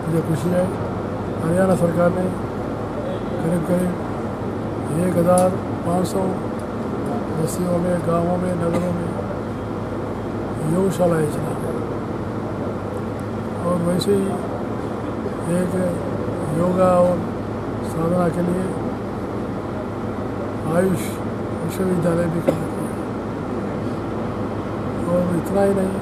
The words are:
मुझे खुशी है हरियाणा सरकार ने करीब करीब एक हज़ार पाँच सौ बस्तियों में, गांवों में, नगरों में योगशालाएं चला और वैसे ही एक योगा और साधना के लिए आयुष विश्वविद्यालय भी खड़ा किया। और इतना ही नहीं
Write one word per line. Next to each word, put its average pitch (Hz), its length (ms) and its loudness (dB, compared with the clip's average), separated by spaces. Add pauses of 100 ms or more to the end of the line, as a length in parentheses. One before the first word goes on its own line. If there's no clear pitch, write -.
मुझे 160 200 2
खुशी 156 260 0
है 180 160 4 (760)
हरियाणा 180 360 4
सरकार 170 340 4
ने 185 120 0 (1120)
करीब 165 320 2
करीब 180 240 2 (1080)
एक 180 160 2
हज़ार 180 320 6 (360)
पाँच 175 220 2
सौ 190 160 0 (1080)
बस्तियों 175 460 0
में, 175 160 2 (120)
गांवों 170 300 2
में, 180 180 0
नगरों 170 380 2
में 170 160 -2 (1600)
योगशालाएं 175 580 4
चला - 220 -2 (2250)
और 180 160 2
वैसे 180 300 2
ही 196 120 4 (1300)
एक 180 160 2 (880)
योगा 180 420 6
और 180 160 6 (720)
साधना 170 420 2
के 170 140 0
लिए 180 200 2 (2000)
आयुष 180 280 4 (580)
विश्वविद्यालय 175 680 2
भी 165 140 0
खड़ा - 240 0
किया। - 240 -4 (2250)
और 180 120 4 (140)
इतना 190 260 2
ही 196 120 6
नहीं 190 260 0